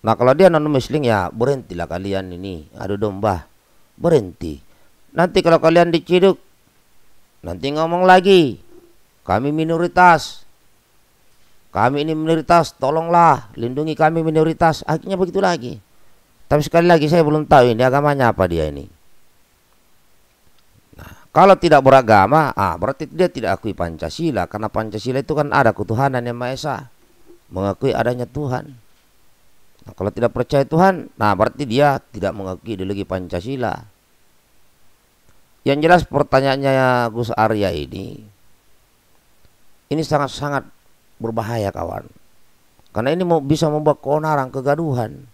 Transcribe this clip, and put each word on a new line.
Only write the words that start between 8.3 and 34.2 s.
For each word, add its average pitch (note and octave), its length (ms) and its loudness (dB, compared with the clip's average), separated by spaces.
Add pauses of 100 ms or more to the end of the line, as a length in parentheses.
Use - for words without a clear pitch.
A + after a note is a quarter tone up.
"Kami B2+ 320 -2
minoritas. E3 880 2 (1300)
Kami C#3 360 -2
ini D#3+ 80 -4
minoritas, D#3+ 600 0
tolonglah, D#3+ 800 2
lindungi C#3+ 400 -6
kami D#3+ 300 0
minoritas." D#3+ 580 0
Akhirnya E3 320 -4
begitu F3+ 240 -2
lagi. C#3+ 400 -4 (680)
Tapi D3 160 2
sekali E3+ 240 2
lagi D#3 180 4
saya E3 160 4
belum D3 240 0
tahu B2+ 240 6
ini A2+ 140 0
agamanya C3+ 500 2
apa F#2+ 140 0
dia D#2+ 180 -2
ini. C#2+ 220 -12 (2000)
Nah, - 320 -20
kalau F#3 240 6
tidak D3+ 300 4
beragama, C3 680 6
ah, F2+ 240 -2
berarti B2+ 320 -6
dia F3 240 -2
tidak G2 300 -4
akui G#2+ 100 -6
Pancasila, F2 800 -6
karena G#2+ 160 -8
Pancasila A2 560 -6
itu - 80 -10
kan D3 220 -2
ada B2 180 4
ketuhanan A#2+ 540 -4
yang A#2+ 100 -8
Maha B2 200 -8
Esa, C3+ 220 -8 (680)
mengakui G2 480 -4
adanya B2 320 -4
Tuhan. C3 480 -8 (1080)
Nah, - 100 -20
kalau G2 160 -6
tidak A#2 240 -2
percaya C#3 320 -2
Tuhan, F3+ 480 0
nah G#2 200 0
berarti A2+ 280 -2
dia C3+ 480 0
tidak G2 240 -6
mengakui G2 400 -10
ideologi F#2+ 320 -8
Pancasila. G2+ 880 -8 (1700)